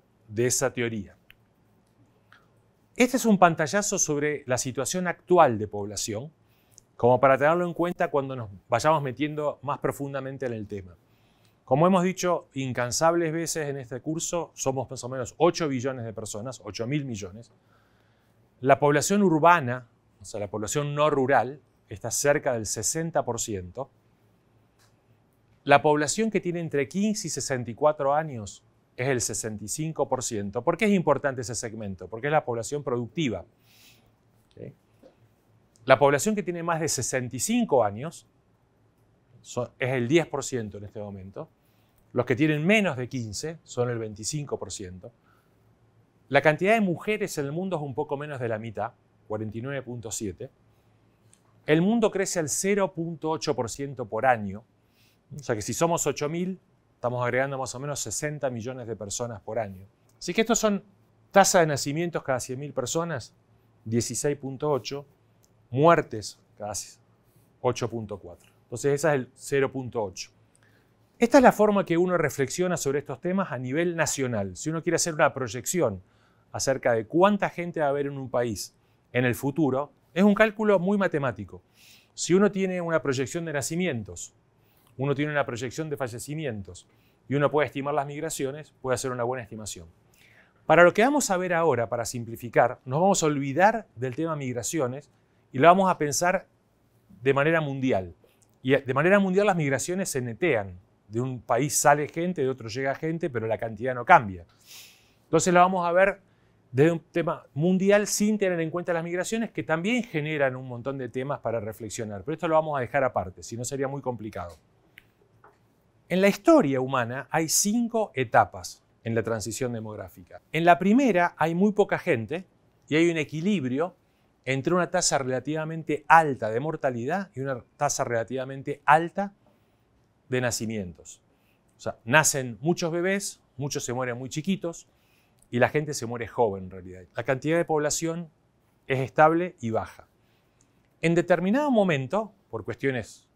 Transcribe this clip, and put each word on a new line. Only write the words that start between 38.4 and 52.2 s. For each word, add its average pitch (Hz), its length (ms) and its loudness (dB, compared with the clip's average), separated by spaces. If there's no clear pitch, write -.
son, - 380 -8
es 131 140 -2
el 123 140 0
diez 156 200 2
por - 160 -6
ciento 107 340 -8
en 101 60 -16
este 101 160 -14
momento. 101 500 -14
Los 120 160 0
que 127 80 2
tienen 151 280 2
menos 185 320 2
de 123 140 -6
quince 131 540 -8
son 123 260 -4
el 120 80 -4
veinticinco 110 600 -6
por 101 120 -12
ciento. 92 400 -14
La 135 140 4
cantidad 165 320 4
de 226 60 2
mujeres 196 580 -4
en 143 60 -4
el 139 60 -8
mundo 180 260 -6
es 147 40 -8
un 143 140 -10
poco 147 200 -4
menos 143 240 -8
de 123 80 -4
la 110 120 -4
mitad, 113 320 -8
cuarenta 107 300 -6
y 117 60 -8
nueve 139 180 -8
punto 117 300 -12
siete. 107 400 -8
El 156 160 6
mundo 214 300 2
crece 190 260 -4